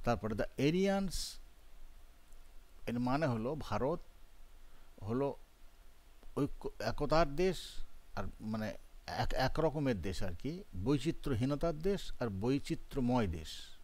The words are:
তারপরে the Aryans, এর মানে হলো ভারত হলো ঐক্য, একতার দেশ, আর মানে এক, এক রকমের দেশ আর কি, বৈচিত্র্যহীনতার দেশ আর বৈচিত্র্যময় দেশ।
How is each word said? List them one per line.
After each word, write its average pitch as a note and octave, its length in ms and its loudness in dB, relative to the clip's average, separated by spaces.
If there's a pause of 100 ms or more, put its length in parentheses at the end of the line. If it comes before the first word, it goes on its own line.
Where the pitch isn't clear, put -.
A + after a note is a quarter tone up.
তারপরে A2 320 2
the A2 100 0 (120)
Aryans, F#3+ 560 4 (1700)
এর A#2+ 120 0
মানে C3+ 280 4
হলো A#2+ 320 2
ভারত B2+ 400 0 (1040)
হলো B2+ 320 0 (1000)
ঐক্য, - 320 0 (100)
একতার C#3+ 560 4
দেশ, F3 220 4 (580)
আর - 80 -2 (180)
মানে A2 320 -2 (340)
এক, - 260 0
এক C3 260 4
রকমের C#3 420 2
দেশ F#2+ 220 0
আর F#2 100 2
কি, D#3 300 -4 (200)
বৈচিত্র্যহীনতার C#3+ 960 2
দেশ F#3 320 0 (100)
আর A#2+ 80 0
বৈচিত্র্যময় B2 1000 2
দেশ। E2 220 -4 (340)